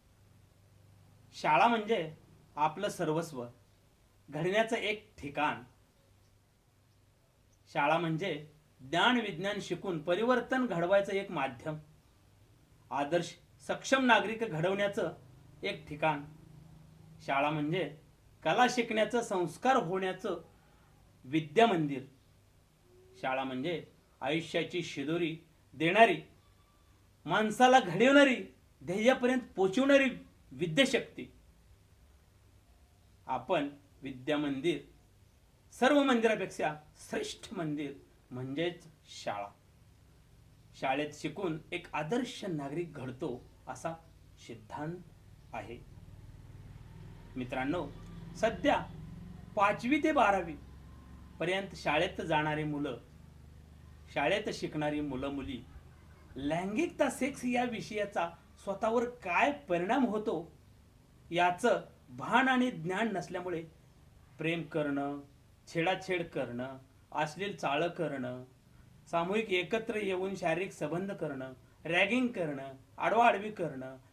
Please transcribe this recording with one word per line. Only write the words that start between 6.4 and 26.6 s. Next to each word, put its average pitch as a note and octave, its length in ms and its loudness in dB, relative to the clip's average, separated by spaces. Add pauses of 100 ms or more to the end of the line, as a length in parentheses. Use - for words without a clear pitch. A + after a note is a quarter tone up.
शाळा D#3 260 4
म्हणजे E3 360 0 (480)
ज्ञान F#3 380 4
विज्ञान G3 420 -4
शिकून E3+ 420 -4
परिवर्तन A#3+ 640 2
घडवायचं G3 480 2
एक G3 180 -4
माध्यम, D#3 460 -4 (1120)
आदर्श C#3+ 400 0 (360)
सक्षम C4 380 2
नागरिक A3 380 4
घडवण्याचं G3 720 0 (500)
एक G3 240 -8
ठिकाण. D3+ 360 0 (1000)
शाळा C#3+ 280 2
म्हणजे D#3 340 0 (600)
कला G#3 260 4
शिकण्याचं, A3 520 0
संस्कार G3 560 0
होण्याचं F#3 640 -2 (840)
विद्या D#3 420 4
मंदिर. C#3+ 360 0 (1160)
शाळा C3 220 -2
म्हणजे C#3 380 -4 (400)
आयुष्याची D#3+ 600 -2
शिदोरी D#3+ 520 -4 (380)
देणारी, F3 480 6 (1040)